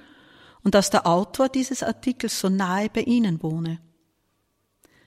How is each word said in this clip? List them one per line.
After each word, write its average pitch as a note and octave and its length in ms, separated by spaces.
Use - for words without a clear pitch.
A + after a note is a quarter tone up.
und F#3+ 120
dass G3 140
der - 160
Autor F#3+ 440
dieses C4 340
Artikels - 560
so - 80
nahe F#3+ 420
bei A3+ 120
ihnen A3 420
wohne. E3 360